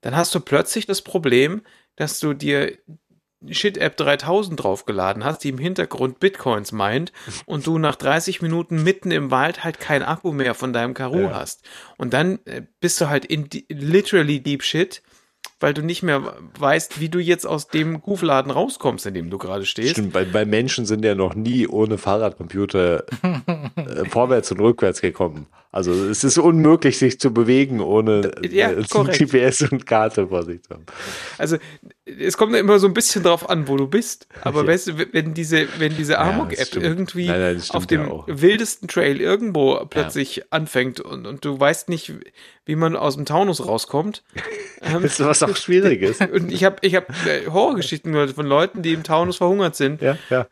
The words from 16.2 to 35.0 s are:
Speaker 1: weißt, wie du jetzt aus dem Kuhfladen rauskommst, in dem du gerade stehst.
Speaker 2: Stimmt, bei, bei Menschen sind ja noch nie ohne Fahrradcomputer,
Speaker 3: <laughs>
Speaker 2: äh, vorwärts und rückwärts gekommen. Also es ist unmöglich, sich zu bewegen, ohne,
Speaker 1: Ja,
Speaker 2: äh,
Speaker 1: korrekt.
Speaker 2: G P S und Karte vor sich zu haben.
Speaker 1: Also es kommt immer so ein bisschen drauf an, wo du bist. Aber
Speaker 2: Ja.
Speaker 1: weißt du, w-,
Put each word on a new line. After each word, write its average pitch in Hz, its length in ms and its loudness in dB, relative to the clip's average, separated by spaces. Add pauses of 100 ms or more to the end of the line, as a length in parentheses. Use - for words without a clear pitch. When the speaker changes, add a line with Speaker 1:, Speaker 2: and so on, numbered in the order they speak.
Speaker 1:
weißt, 147 400 0
wie 156 100 -4
du 175 100 -2
jetzt 175 260 0
aus 151 220 -4
dem 156 340 -2
Kuhfladen 147 500 0
rauskommst, 143 540 -2
in 98 80 -6
dem 85 160 -6
du 98 80 -8
gerade 95 280 -6
stehst. 117 260 -2
Speaker 2:
Stimmt, 104 220 -2
bei, 92 120 2
bei 101 200 0
Menschen 113 400 0
sind 107 200 0
ja 104 100 4
noch 92 200 0
nie 117 320 0
ohne 107 320 0
Fahrradcomputer, 95 1040 0 (160)
Speaker 3:
<laughs> 156 540 -4
Speaker 2:
äh, - 340 -4
vorwärts 123 420 2
und 92 80 -4
rückwärts 113 420 4
gekommen. 80 440 -2 (260)
Also 90 200 -2
es 98 320 0
ist 135 140 4
unmöglich, 160 600 6
sich 127 220 2
zu 127 140 2
bewegen, 123 480 4
ohne, 104 500 4 (180)
Speaker 1:
Ja, 190 220 2
Speaker 2:
äh, 107 180 -2
Speaker 1:
korrekt. 196 280 2
Speaker 2:
G 151 80 6
P 127 160 4
S 127 200 2
und 135 240 -2
Karte 110 440 2
vor 90 140 -2
sich 85 200 -10
zu - 60 -20
haben. 80 160 -16 (520)
Speaker 1:
Also 160 200 0 (480)
es 160 320 -4
kommt 220 180 4
immer 202 240 6
so 196 80 6
ein 185 60 4
bisschen 220 300 0
drauf 175 260 4
an, 156 180 0
wo 139 80 0
du 139 100 2
bist. 196 420 -2 (140)
Aber 151 200 0
Speaker 2:
Ja. 147 60 2
Speaker 1:
weißt 175 200 2
du, 160 120 -6
w-, 165 120 -2